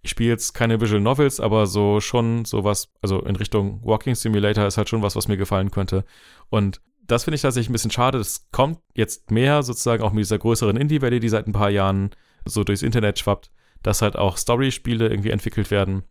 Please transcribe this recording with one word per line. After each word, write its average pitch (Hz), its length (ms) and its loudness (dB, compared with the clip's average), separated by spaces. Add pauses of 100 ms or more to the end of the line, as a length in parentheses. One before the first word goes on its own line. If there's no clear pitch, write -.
Ich - 80 -8
spiele 117 220 0
jetzt - 220 -2
keine 113 280 0
Visual 107 200 2
Novels, 135 380 2
aber 107 280 2
so 104 340 2
schon 117 440 0
sowas, 104 460 -2 (100)
also 95 200 0
in 98 140 -4
Richtung 101 480 -2
Walking 110 320 0
Simulator 104 500 2
ist 98 120 0
halt 104 120 0
schon 113 120 0
was, 101 140 -2
was - 120 -2
mir 101 100 0
gefallen 95 340 0
könnte. 95 320 -2 (460)
Und 101 320 0 (260)
das 117 160 0
finde 156 120 -2
ich 135 60 -4
tatsächlich 123 280 0
ein 123 40 -2
bisschen 113 180 -2
schade. 127 260 0
Das - 340 -6
kommt 156 280 0 (140)
jetzt - 380 -2
mehr 135 320 4
sozusagen 117 400 -2
auch 101 80 0
mit 107 120 0
dieser 101 160 -2
größeren 113 380 2
Indie-Welle, 135 420 0
die 113 100 0
seit 110 180 0
ein 104 60 -4
paar 101 160 2
Jahren 98 400 2 (360)
so 104 180 -2
durchs 101 180 0
Internet 107 380 0
schwappt, - 320 -4 (320)
dass 107 180 0
halt 104 140 0
auch 98 220 0
Story-Spiele 120 680 0
irgendwie 104 240 -2
entwickelt 104 400 -2
werden. 95 400 0